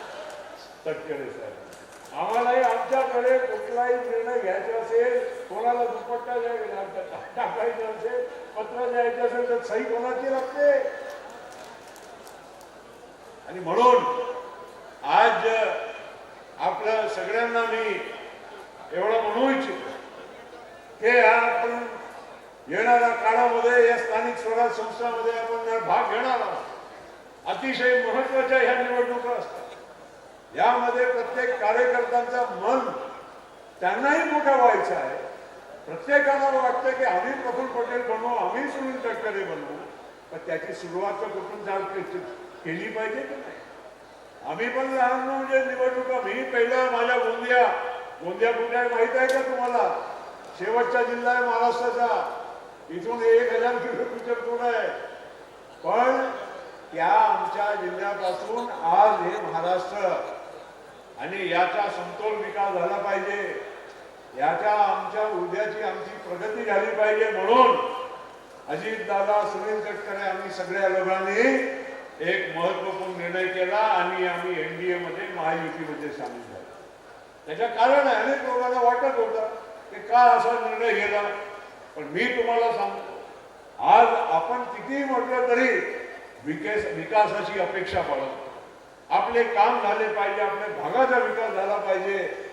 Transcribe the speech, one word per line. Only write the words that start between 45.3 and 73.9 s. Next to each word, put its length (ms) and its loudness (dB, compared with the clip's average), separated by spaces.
निवडणुका, 560 0
मी 220 -4
पहिला 480 2
माझ्या 260 2
गोंदिया, 460 4
गोंदिया 280 0
कुठे 260 -2
आहे 120 0
माहित 260 2
आहे 120 4
का 140 2
तुम्हाला? 480 0
शेवटचा 440 2
जिल्हा 300 2
आहे 100 2
महाराष्ट्राचा, 640 2
इथून 340 -4
एक 300 6
हजार 240 2
किलोमीटर 600 -4
दूर 220 -4
आहे, 260 0
पण 460 2
त्या 140 0
आमच्या 680 4
जिल्ह्यापासून 960 -4
आज 500 6
हे 200 -2
महाराष्ट्र 680 -2
आणि 320 -6
याचा 380 2
समतोल 460 -4
विकास 380 -2
झाला 240 0
पाहिजे, 720 -4
याच्या 360 2
आमच्या 540 2
उद्याची 540 -2
आमची 360 -6
प्रगती 380 -6
झाली 300 2
पाहिजे. 360 4
म्हणून 440 6
अजितदादा, 720 0
सुनील 420 -2
तटकरे, 440 -6
आम्ही 220 -6
सगळ्या 380 0
लोकांनी 520 2
एक 380 -2
महत्त्वपूर्ण 600 -2
निर्णय 300 -2
केला 300 0
आणि 500 2